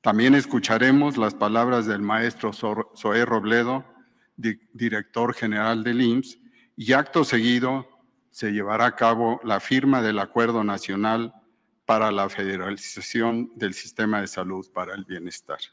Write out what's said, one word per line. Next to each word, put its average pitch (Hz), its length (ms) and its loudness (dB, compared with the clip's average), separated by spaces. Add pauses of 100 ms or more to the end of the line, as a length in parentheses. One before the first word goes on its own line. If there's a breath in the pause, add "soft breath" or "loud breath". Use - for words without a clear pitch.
También 117 340 6
escucharemos 131 800 4
las 107 180 0
palabras 117 520 2
del 101 140 -2
maestro 110 520 -2
Zor-, 107 440 -4
Zoé 110 280 2
Robledo, 117 600 0 (520 soft breath)
di-, 113 240 -6 (120)
director 113 640 -4
general 110 480 -2
del 120 180 0
imss, 123 380 0 (380 soft breath)
y 110 160 0
acto 143 320 2
seguido 123 640 0 (420)
se 107 220 -6
llevará 107 340 0
a 120 100 0
cabo 117 460 2
la 104 160 -2
firma 131 420 2
del 110 200 0
Acuerdo 117 420 0
Nacional 107 720 -2 (500)
para 110 280 2
la 98 160 0
Federalización 101 1300 -4
del 95 180 -4
Sistema 107 460 -4
de 98 80 -6
Salud 95 440 -8
para 92 220 -8
el 98 100 -12
Bienestar. 87 540 -12 (140)